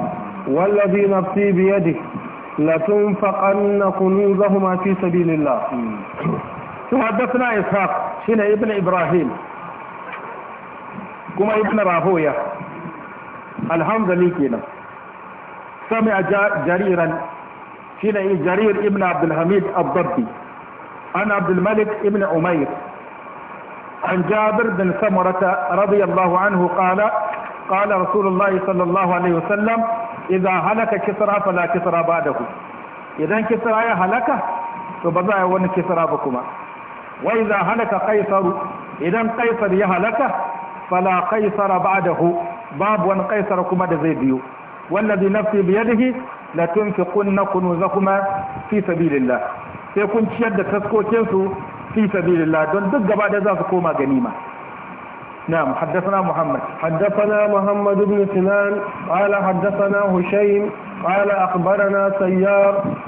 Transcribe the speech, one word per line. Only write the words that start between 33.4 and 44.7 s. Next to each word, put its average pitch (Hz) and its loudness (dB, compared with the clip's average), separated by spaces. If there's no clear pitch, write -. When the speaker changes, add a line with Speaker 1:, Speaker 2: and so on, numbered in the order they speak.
Speaker 2:
Kisra 226 2
ya 226 0
halaka, 226 0
to 170 0
ba 180 2
za 214 2
a 196 2
yi 180 2
wani 185 2
Kisra 170 0
ba - -2
kuma. 123 -2
"Wa 190 0
idza 214 2
halaka 202 0
Qaisaru," 196 2
idan 220 0
Qaisar 220 0
ya 196 2
halaka, 208 0
"fala 180 2
Qaisara 202 0
ba'dahu," 180 2
babu 196 2
wani 190 0
Qaisar 202 0
kuma 180 0
da 165 0
zai 156 0
biyo. 131 0